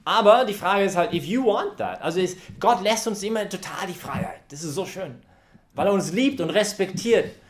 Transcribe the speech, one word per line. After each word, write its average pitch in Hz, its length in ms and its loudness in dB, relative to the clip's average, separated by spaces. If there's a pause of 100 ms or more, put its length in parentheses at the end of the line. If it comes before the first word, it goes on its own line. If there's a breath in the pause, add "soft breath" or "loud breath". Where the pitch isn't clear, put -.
Aber 220 380 6
die 214 80 -2
Frage 196 320 0
ist 190 120 -2
halt, 175 180 2
if 156 100 -4
you 240 220 -2
want 226 320 0
that. 92 240 -6
Also 165 180 -2
ist, 180 160 -2 (240 loud breath)
Gott 220 220 4
lässt 220 260 0
uns 202 140 -4
immer 214 260 -4
total 185 380 -10
die 180 80 -10
Freiheit. 165 460 -8 (100)
Das 147 120 -14
ist 156 120 -6
so 185 100 -4
schön. 156 380 -10 (500 soft breath)
Weil 151 140 -2
er 202 80 4
uns 160 180 0
liebt 262 300 2
und 165 80 0
respektiert. 202 800 2 (180 soft breath)